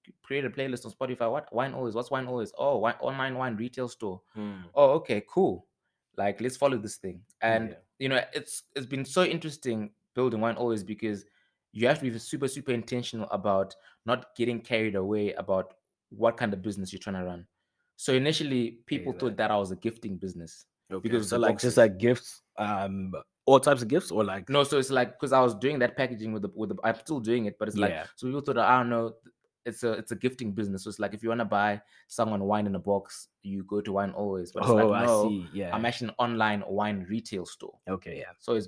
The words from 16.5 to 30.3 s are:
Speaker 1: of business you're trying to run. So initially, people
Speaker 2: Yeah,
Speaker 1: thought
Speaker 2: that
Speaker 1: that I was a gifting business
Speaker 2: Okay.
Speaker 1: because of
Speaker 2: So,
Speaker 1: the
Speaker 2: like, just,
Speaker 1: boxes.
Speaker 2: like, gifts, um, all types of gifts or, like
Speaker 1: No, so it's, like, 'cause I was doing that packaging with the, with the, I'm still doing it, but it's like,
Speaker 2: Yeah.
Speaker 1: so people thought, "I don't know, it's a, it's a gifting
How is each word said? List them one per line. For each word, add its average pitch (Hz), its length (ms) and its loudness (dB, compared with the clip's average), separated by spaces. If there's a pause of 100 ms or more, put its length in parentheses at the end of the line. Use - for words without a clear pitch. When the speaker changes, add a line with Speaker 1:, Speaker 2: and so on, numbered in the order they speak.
Speaker 1:
of 95 80 -6
business 98 300 -6
you're 95 80 -12
trying 98 160 -8
to 92 80 -4
run. 87 240 -8 (480)
So - 180 0
initially, 135 720 0
people 135 280 -4
Speaker 2:
Yeah, - 60 -10
Speaker 1:
thought 127 100 0
Speaker 2:
that 101 80 -6
Speaker 1:
that 107 140 0
I 107 60 2
was 98 140 0
a 95 60 -4
gifting 107 400 -6
business 85 480 -12 (260)
Speaker 2:
Okay. 92 100 -6
Speaker 1:
because 113 240 2
of 92 40 -6
Speaker 2:
So, 110 80 0
Speaker 1:
the - 20 4
Speaker 2:
like, 110 160 4
just, - 80 -4
Speaker 1:
boxes. 123 140 4
Speaker 2:
like, 104 200 8
gifts, 120 440 0 (160)
um, 98 560 -4 (320)
all 131 140 10
types 131 220 4
of 113 60 -4
gifts 156 240 0
or, 104 120 2
like 98 260 -4
Speaker 1:
No, 143 140 4
so 143 140 2
it's, 131 140 2
like, 123 280 0
'cause 135 140 0
I 135 80 8
was 120 140 4
doing 131 240 0
that 120 180 2
packaging 113 360 -2
with 104 100 -4
the, 98 120 -4
with 104 140 -4
the, 101 140 -4
I'm 117 120 2
still 147 240 -6
doing 113 260 0
it, 101 120 -6
but 107 100 -4
it's 104 100 -4
like, 104 140 4
Speaker 2:
Yeah. 78 140 -6 (100)
Speaker 1:
so 127 120 -8
people 139 140 -4
thought, 135 160 -2
"I 117 220 6
don't 120 100 0
know, 117 260 -2 (500)
it's 120 180 -8
a, 113 100 2
it's - 180 -6
a 113 40 -4
gifting 123 380 -4